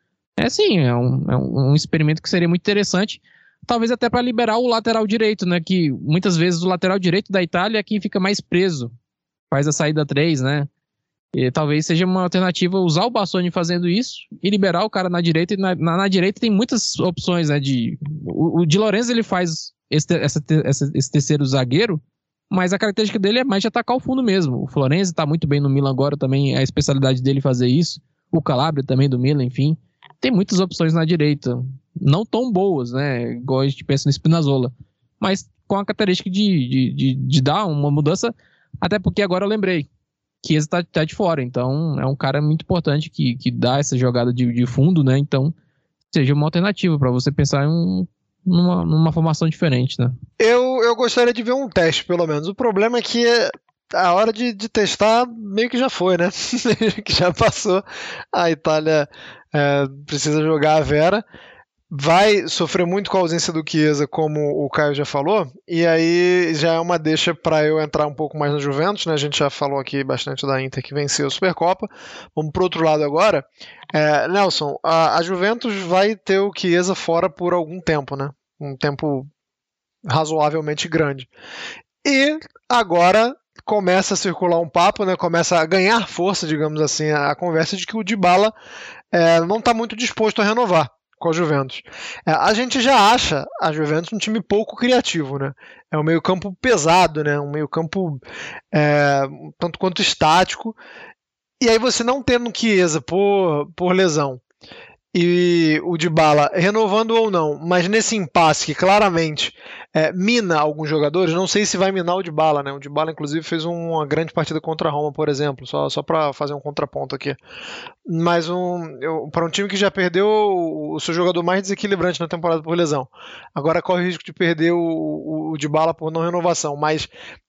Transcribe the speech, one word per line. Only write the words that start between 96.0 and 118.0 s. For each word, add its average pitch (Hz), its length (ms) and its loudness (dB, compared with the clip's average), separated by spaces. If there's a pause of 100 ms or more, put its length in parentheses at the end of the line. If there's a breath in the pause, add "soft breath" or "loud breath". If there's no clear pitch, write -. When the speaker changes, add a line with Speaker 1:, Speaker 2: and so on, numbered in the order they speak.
Speaker 2:
meio-campo 180 580 0
pesado, 165 640 2
né? 147 120 0
Um 143 140 -6
meio-campo, 156 640 -4 (560 loud breath)
é, 147 560 2
um 147 300 -16
tanto 170 180 -4
quanto 185 240 -2
estático. 185 720 2 (880 loud breath)
E 254 60 2
aí 226 100 6
você 233 280 0
não 262 180 0
tendo 240 340 -2
Chiesa 180 440 2
por, 185 720 0
por 180 180 0
lesão 151 460 0 (760 loud breath)
e 175 680 2
o 170 140 -4
Dybala, 156 560 4
renovando 208 640 0
ou 226 160 2
não, 156 260 0
mas 170 300 0
nesse 214 280 0
impasse 165 520 2
que 151 80 -6
claramente, 180 760 2 (400 loud breath)
é, 156 220 0
mina 190 460 0
alguns 151 280 -2
jogadores, 156 460 0
não 180 140 0
sei 202 180 0
se 190 120 -2
vai 190 140 2
minar 180 240 -2
o 190 60 -2
Dybala, 156 400 0
né? 139 100 -8
O 143 80 -12
Dybala, 147 320 -4
inclusive, 151 300 -6
fez 160 240 -6
uma 165 400 -4
grande 151 260 -4
partida 156 300 -4
contra 160 260 -4
a 151 40 0
Roma, 147 200 -4
por 151 160 -4
exemplo, 139 380 -4
só, 143 240 -4
só 143 140 -6
pra 156 280 0
fazer 143 220 -6
um 143 60 -10
contraponto 139 560 -6
aqui. 139 200 -6 (720 loud breath)